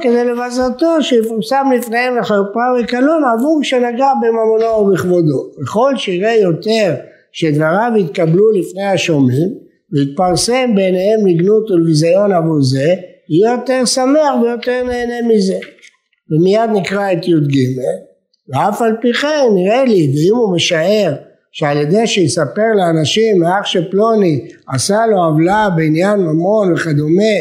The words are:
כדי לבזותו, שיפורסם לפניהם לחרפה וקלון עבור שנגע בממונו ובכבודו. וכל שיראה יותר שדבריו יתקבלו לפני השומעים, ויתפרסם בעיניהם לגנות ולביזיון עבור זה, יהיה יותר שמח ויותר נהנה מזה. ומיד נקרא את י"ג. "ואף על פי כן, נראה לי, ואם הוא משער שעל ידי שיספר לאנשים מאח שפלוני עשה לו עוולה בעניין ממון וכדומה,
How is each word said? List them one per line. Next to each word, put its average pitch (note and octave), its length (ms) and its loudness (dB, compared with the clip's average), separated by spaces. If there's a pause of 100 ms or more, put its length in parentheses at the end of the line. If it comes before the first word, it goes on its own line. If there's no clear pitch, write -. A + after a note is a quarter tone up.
כדי A#3+ 240 0
לבזותו, B3 760 -2
שיפורסם A#3 720 0
לפניהם A#3+ 420 -2
לחרפה G3+ 420 -2 (200)
וקלון C4+ 440 0 (100)
עבור C#4+ 300 0
שנגע B3 440 0 (140)
בממונו A3+ 440 0
ובכבודו. F3+ 840 0 (120)
וכל A3+ 360 0
שיראה G3+ 380 -2
יותר G3+ 600 0 (360)
שדבריו D#3+ 680 0
יתקבלו F#3 540 2
לפני F#3+ 340 -2
השומעים, D#3 640 0 (440)
ויתפרסם F3+ 800 0
בעיניהם G3 520 2
לגנות G3+ 440 2
ולביזיון E3 600 2
עבור E3 300 0
זה, C3+ 320 0 (360)
יהיה F#3+ 220 2
יותר B3 340 -2
שמח C#4 560 2
ויותר A#3+ 420 -2
נהנה A#3+ 440 -4
מזה. F#3+ 300 2 (760)
ומיד F#3+ 420 2
נקרא G3 400 -2
את E3 140 -4
י"ג. C#3 520 0 (720)
"ואף F3+ 320 -2
על A3+ 200 0
פי A#3+ 120 0
כן, C#4+ 320 -2 (100)
נראה G#3 300 2
לי, E3+ 300 2
ואם E3+ 200 2
הוא G#3+ 200 0
משער E3+ 580 0 (380)
שעל D3 260 -2
ידי F3+ 300 0
שיספר G3+ 680 0
לאנשים F#3 640 2
מאח F#3 260 0
שפלוני F#3+ 840 0 (260)
עשה G3 340 0
לו G#3+ 160 2
עוולה F3 520 2
בעניין D#3+ 440 0
ממון F3 540 0
וכדומה, D#3+ 680 0